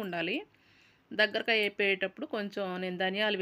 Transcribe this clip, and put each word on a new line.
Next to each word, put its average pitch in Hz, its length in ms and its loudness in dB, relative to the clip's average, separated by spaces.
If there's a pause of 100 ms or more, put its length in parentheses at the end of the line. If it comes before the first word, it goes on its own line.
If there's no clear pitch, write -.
ఉండాలి. 175 320 -4 (840)
దగ్గరకు 214 340 2
అయిపోయేటప్పుడు 202 800 2
కొంచెం 202 300 -4 (180)
నేను 180 220 -4
ధనియాలు 202 380 0